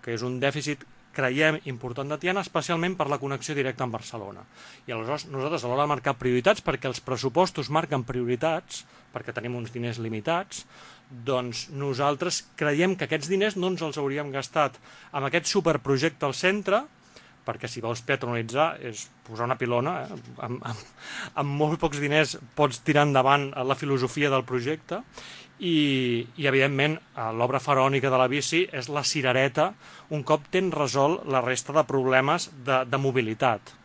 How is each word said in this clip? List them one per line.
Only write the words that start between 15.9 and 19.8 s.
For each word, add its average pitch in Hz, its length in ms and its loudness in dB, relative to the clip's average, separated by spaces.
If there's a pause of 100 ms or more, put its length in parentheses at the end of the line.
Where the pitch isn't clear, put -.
al 131 100 -2
centre, 196 460 2 (640)
perquè 117 240 -6
si 123 100 -8
vols 117 220 -4
peatonalitzar 120 680 0 (160)
és 107 180 -12 (180)
posar 113 220 -4
una 123 120 0
pilona, 131 440 0